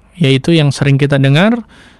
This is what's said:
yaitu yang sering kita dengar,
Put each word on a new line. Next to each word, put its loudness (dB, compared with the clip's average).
yaitu 0
yang 0
sering 0
kita 0
dengar, 0